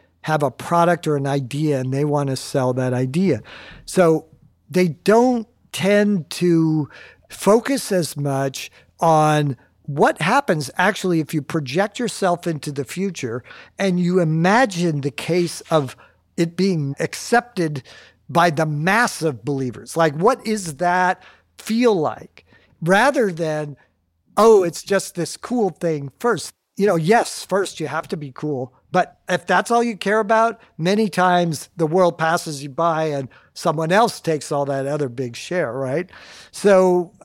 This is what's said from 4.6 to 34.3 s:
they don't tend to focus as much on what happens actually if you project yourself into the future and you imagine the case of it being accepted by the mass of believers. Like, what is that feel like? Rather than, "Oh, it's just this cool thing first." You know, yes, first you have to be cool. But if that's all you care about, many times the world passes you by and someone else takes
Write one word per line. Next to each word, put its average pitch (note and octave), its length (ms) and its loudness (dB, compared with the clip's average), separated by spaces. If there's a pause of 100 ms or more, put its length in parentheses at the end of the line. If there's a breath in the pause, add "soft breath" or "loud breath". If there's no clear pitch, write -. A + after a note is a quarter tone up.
they F3+ 200 2
don't A#3 580 2 (260)
tend G#3 560 2
to D#3+ 580 2 (420 loud breath)
focus A#3 600 0
as F3+ 240 -2
much C#3 560 -4 (300 soft breath)
on D3+ 560 2 (260 soft breath)
what E3 380 0
happens E3+ 560 0
actually F#3 420 0
if D3 140 -4
you D3+ 80 -2
project D#3 580 -4
yourself F3+ 480 -2
into D3+ 240 -6
the C#3 140 -6
future D3+ 580 -6 (340 loud breath)
and F#3+ 220 0
you F3+ 200 2
imagine F3 840 2
the C#3 100 -4
case E3+ 480 -2 (120)
of D3 260 0 (400 soft breath)
it E3+ 180 -2
being D#3+ 440 0
accepted E3 840 -2 (460 loud breath)
by E3+ 200 4
the D#3+ 180 0
mass F3 560 0
of C3 200 -4
believers. C3 540 -6
Like, D#3+ 180 2
what G#3 320 2
is F#3+ 280 -4
that F3+ 460 0 (360 soft breath)
feel A3+ 380 2
like? - 500 -6 (360 soft breath)
Rather G#3+ 500 4
than, D3+ 460 -6 (600 soft breath)
"Oh, G#3+ 240 8
it's E3+ 220 -4
just - 320 -4
this E3 200 -6
cool A3+ 360 -2
thing D3 480 -4
first." A#3 340 -2 (240)
You G3 80 2
know, G3 100 4
yes, E3+ 480 0
first F#3 360 -4
you D#3 80 -6
have D3+ 220 -8
to F#3+ 60 -8
be D3 160 -12
cool. C3 440 -8 (160)
But - 360 -2
if F3+ 180 -2
that's F#3+ 240 2
all A#3 140 2
you A#3 140 -4
care G#3 220 0
about, A3+ 420 2 (160 soft breath)
many G3 320 0
times F3+ 640 0
the E3 120 0
world E3+ 300 2
passes D#3+ 460 -2
you D3 60 -14
by D#3+ 360 -2
and C#3+ 220 -4 (260 soft breath)
someone D#3+ 380 -2
else G#3 300 2
takes D#3 300 -4